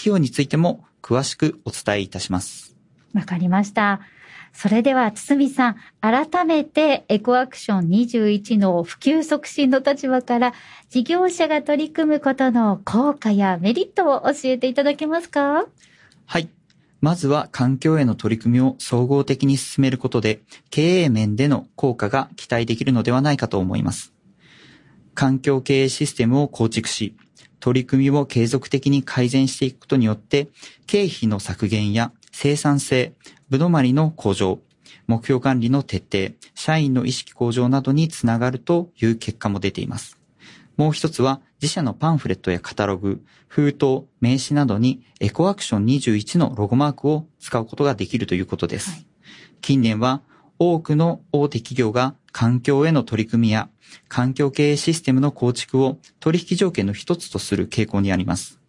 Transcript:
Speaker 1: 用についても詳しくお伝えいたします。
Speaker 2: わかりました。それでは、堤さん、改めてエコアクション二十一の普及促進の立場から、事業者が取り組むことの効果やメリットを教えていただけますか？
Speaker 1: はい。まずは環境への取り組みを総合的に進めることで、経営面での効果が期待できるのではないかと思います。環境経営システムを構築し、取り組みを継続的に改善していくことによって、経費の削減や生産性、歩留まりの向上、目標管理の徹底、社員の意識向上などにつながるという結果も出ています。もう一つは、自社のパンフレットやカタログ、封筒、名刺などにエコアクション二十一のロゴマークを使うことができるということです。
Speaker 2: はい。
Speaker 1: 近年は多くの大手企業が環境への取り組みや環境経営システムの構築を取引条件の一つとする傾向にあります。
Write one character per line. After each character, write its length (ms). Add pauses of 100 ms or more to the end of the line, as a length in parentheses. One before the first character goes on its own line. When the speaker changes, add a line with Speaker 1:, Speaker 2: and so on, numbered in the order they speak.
Speaker 1:
用 120
に 120
つ 120
い 60
て 80
も 300 (160)
詳 220
し 120
く 300
お 60
伝 260
え 20
い 80
た 120
し 120
ま 80
す。 360 (380)
Speaker 2:
わ 100
か 140
り 120
ま 140
し 100
た。 260 (560)
そ 140
れ 140
で 100
は、 180
堤 380
さ 220
ん、 40 (240)
改 460
め 180
て 440
エ 100
コ 220
ア 80
ク 100
シ 140
ョ 80
ン 100
二 160
十 240
一 300
の 240
普 160
及 240
促 240
進 240
の 80
立 280
場 140
か 160
ら、 160 (380)
事 100
業 280
者 180
が 160
取 220
り 40
組 240
む 60
こ 160
と 160
の 340
効 300
果 160
や 280
メ 140
リ 120
ッ 60
ト 220
を 80 (100)
教 0 (120)
え 160
て 80
い 80
た 80
だ 100
け 140
ま 140
す 80
か？ 360 (600)
Speaker 1:
は 120
い。 100 (520)
ま 140
ず 120
は 240
環 280
境 180
へ 80
の 80
取 220
り 60
組 180
み 20
を 160
総 300
合 160
的 240
に 100
進 240
め 80
る 80
こ 120
と 120
で、 200 (280)
経 320
営 80
面 260
で 120
の 180 (100)
効 200
果 140
が 260
期 120
待 200
で 80
き 100
る 80
の 80
で 100
は 100
な 120
い 40
か 100
と 100
思 180
い 60
ま 100
す。 220 (1000)
環 240
境 220
経 240
営 40
シ 160
ス 80
テ 140
ム 140
を 60
構 220
築 180
し、 280 (440)
取 220
り 60
組 160
み 80
を 160
継 180
続 240
的 220
に 100
改 280
善 180
し 100
て 80
い 60
く 80
こ 80
と 100
に 80
よ 80
っ 20
て、 340 (360)
経 220
費 200
の 120
削 280
減 240
や 200 (200)
生 240
産 240
性、 340 (360)
歩 100
留 100
ま 140
り 100
の 160
向 240
上、 260 (460)
目 180
標 160
管 200
理 100
の 140
徹 140 (140)
底、 240 (200)
社 220
員 160
の 120
意 60
識 220
向 180
上 180
な 120
ど 100
に 160
つ 180
な 140
が 100
る 80
と 320 (100)
い 60
う 100
結 220
果 100
も 120
出 120
て 80
い 80
ま 120
す。 180 (580)
も 140
う 20
一 180
つ 120
は、 180 (220)
自 100
社 120
の 100
パ 160
ン 80
フ 100
レ 60
ッ 20
ト 140
や 100
カ 140
タ 140
ロ 100
グ、 260 (240)
封 240
筒、 340 (140)
名 200
刺 160
な 100
ど 140
に 240 (160)
エ 100
コ 180
ア 60
ク 100
シ 120
ョ 20
ン 80
二 140
十 180
一 220
の 180
ロ 80
ゴ 100
マ 140
ー 40
ク 160
を 180 (120)
使 180
う 100
こ 80
と 80
が 100
で 140
き 100
る 80
と 80
い 80
う 60
こ 100
と 80
で 140
す。 100
Speaker 2:
は 80
い。 80 (560)
Speaker 1:
近 200
年 180
は 220 (360)
多 220
く 160
の 260 (100)
大 160
手 120
企 180
業 140
が 240 (160)
環 280
境 280
へ 40
の 120
取 220
り 40
組 200
み 20
や 180 (380)
環 260
境 160
経 220
営 60
シ 180
ス 80
テ 100
ム 80
の 100
構 220
築 300
を 160 (200)
取 200
引 180
条 140
件 160
の 60
一 220
つ 140
と 80
す 180
る 140
傾 160
向 160
に 100
あ 40
り 100
ま 100
す。 340